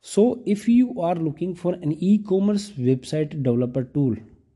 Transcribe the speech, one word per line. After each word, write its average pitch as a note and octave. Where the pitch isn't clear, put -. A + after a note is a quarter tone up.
So -
if G3+
you A#3+
are F3
looking E3+
for F3
an F3
e-commerce G3+
website C#3+
developer B2
tool, C3